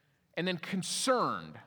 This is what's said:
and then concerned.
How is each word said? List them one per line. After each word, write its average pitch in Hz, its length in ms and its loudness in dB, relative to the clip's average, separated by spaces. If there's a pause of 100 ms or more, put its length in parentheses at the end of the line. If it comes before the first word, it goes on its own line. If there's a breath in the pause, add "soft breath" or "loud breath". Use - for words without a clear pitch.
(360 soft breath)
and 175 120 0
then 180 80 0
concerned. 156 1000 0 (120)